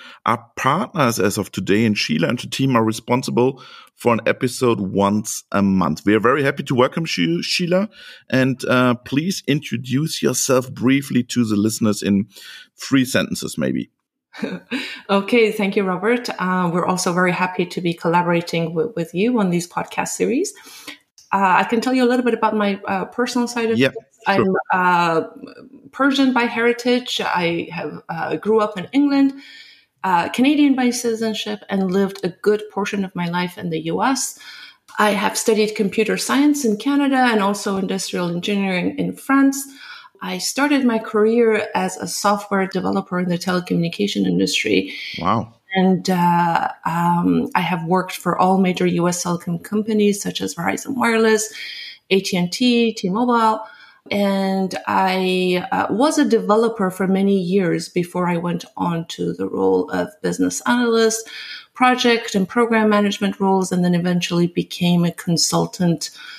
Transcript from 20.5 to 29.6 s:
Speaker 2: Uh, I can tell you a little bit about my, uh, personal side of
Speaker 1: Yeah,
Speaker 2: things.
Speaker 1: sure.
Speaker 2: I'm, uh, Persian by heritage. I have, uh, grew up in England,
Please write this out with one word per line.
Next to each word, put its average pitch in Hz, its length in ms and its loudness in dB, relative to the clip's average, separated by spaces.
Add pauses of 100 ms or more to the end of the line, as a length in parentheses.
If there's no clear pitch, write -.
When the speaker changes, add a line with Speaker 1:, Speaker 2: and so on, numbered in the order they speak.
Speaker 2:
Uh, 196 260 2
I 196 60 4
can 226 140 0
tell 254 140 0
you 254 100 4
a 240 60 6
little 247 160 2
bit 233 80 2
about 220 220 0
my, 202 320 0
uh, 190 180 -4
personal 247 420 -2
side 226 240 -2
of 220 60 0
Speaker 1:
Yeah, 262 120 4
Speaker 2:
things. - 480 -4
Speaker 1:
sure. 190 180 2 (180)
Speaker 2:
I'm, 185 80 2
uh, 170 460 2 (640)
Persian 269 420 2
by 240 100 2
heritage. 240 800 0
I 170 500 -2
have, 165 380 -10
uh, 160 280 -6
grew 214 240 2
up 208 160 -4
in 180 160 -8
England, 277 400 4 (720)